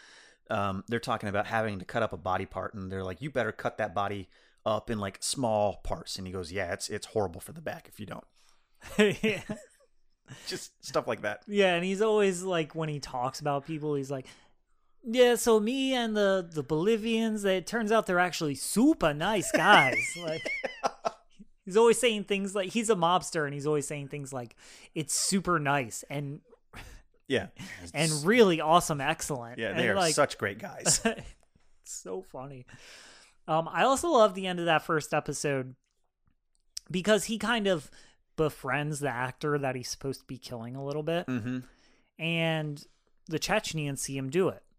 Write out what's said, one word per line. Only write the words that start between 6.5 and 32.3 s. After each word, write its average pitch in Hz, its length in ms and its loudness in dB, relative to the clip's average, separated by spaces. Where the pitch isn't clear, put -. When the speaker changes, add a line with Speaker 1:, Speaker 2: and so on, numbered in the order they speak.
Speaker 1:
"Yeah, 92 200 -4
it's, - 180 -6
it's 104 160 -8
horrible 95 340 -2
for - 120 -16
the 160 100 -14
back - 260 -12
if - 100 -20
you - 80 -12
don't." - 180 -12
Speaker 2:
<laughs> 208 240 4
Yeah. 208 180 0
Speaker 1:
Just - 380 -12
stuff - 220 -2
like 110 160 -2
that. 104 240 -4
Speaker 2:
Yeah, 196 280 4
and 170 100 0
he's 190 180 -2
always, 208 400 2
like, 170 320 -2
when 160 140 -4
he 147 120 -6
talks 131 400 -6
about 143 260 -2
people, 151 280 -4
he's 135 160 -4
like, 135 160 -8
"Yeah, 240 340 6
so 220 240 6
me 262 340 0
and 226 220 0
the, 190 340 4
the 156 120 -4
Bolivians, 220 840 2
it 190 220 2
turns 214 260 -2
out 220 140 4
they're 180 120 2
actually 165 360 0
super 202 600 4
nice 185 380 0
guys." 175 440 8
Speaker 1:
<laughs> - 60 -10
Speaker 2:
Like, - 200 -6
he's 185 120 -4
always 226 220 8
saying 214 260 2
things 196 300 -2
like, 190 160 -2
he's 220 200 2
a 220 40 6
mobster, 170 500 2
and 139 100 -4
he's 143 120 -6
always 151 200 2
saying 143 220 -8
things 143 240 -10
like, 120 240 -10
"It's 160 200 -4
super 180 440 2
nice," 139 500 0
and 143 320 -8
Speaker 1:
Yeah. 123 200 0
Speaker 2:
and 156 200 0
Speaker 1:
It's 147 120 -2
Speaker 2:
really 190 380 8
awesome, 156 400 4
excellent. 123 560 -4
Speaker 1:
Yeah, 113 120 -2
Speaker 2:
And, - 80 -2
Speaker 1:
they 117 120 2
are 98 40 2
Speaker 2:
like, 156 200 2
Speaker 1:
such - 240 2
great 98 200 -4
guys. - 440 -2
Speaker 2:
<laughs> - 20 -4
it's - 180 0
so 190 380 -10
funny. 135 420 -14